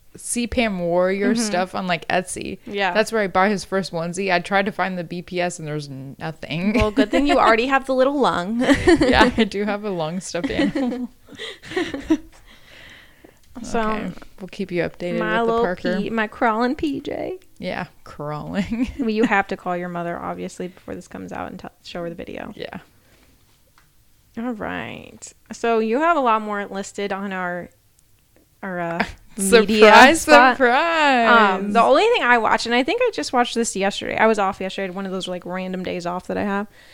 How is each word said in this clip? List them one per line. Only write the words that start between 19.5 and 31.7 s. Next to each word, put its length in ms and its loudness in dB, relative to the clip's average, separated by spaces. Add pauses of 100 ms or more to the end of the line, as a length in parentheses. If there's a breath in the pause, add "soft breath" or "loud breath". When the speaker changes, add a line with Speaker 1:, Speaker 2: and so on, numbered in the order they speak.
Speaker 2:
call 200 -6
your 100 -6
mother, 300 -6
obviously, 500 -10
before 260 -14
this 140 -16
comes 240 -14
out 200 -10
and 100 -14
t-, 60 -16 (160)
show 200 -12
her 60 -8
the 60 -14
video. 400 -14
Speaker 1:
Yeah. 240 -14 (1600 soft breath)
Speaker 2:
All 140 -6
right. 800 -12 (200)
So 260 0
you 200 0
have 180 2
a 20 0
lot 220 2
more 240 -6
listed 480 -8
on 180 -6
our, 380 -6 (920)
our, 200 -8
uh, 240 -4 (160)
Speaker 1:
<laughs> 160 -20
Speaker 2:
media 480 6
Speaker 1:
Surprise, 360 10
Speaker 2:
spot. 360 8
Speaker 1:
surprise. 1040 4
Speaker 2:
Um, 100 -4